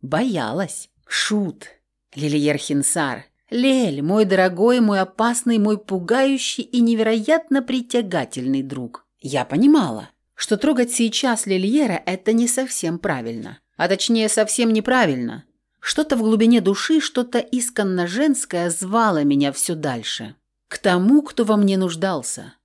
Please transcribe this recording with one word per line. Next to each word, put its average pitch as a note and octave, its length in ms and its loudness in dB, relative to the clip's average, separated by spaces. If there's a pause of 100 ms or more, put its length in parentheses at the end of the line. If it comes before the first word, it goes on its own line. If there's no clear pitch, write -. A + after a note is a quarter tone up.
боялась. D#3 880 -4 (180)
Шут, - 600 -4 (480)
Лильер D3 420 0
Хинсар, C#3 720 -2 (220)
Лель, A#3+ 540 2
мой G3 220 4
дорогой, F#3+ 560 2
мой G#3 180 4
опасный, A3+ 600 0
мой G#3 200 2
пугающий A#3 880 -2
и B3 160 -2
невероятно A#3 800 2
притягательный F3 1000 -2
друг. C3 440 -10 (140)
Я C3 240 -4
понимала, F3+ 680 2 (240)
что - 220 -2
трогать B3 340 0
сейчас A#3 560 -2
Лильера — G3 600 0
это F#3 260 -2
не A#3 160 2
совсем F#3 500 -4
правильно. A#2 600 -8 (160)
А E3+ 100 -2
точнее, G#3+ 420 0
совсем A3 440 0
неправильно. F#3 720 0 (340)
Что-то - 380 -2
в A#3 60 0
глубине A3+ 380 6
души, G3+ 400 2
что-то A#3+ 380 -4
исконно G3 680 -2
женское G3+ 600 0
звало F#3+ 540 0
меня C#3 300 2
всё E3 240 -4
дальше. B2 580 -6 (320)
К - 120 -12
тому, G3+ 440 4
кто B3+ 220 -2
во G#3+ 120 2
мне G3 200 4
нуждался. F3 800 -4 (100)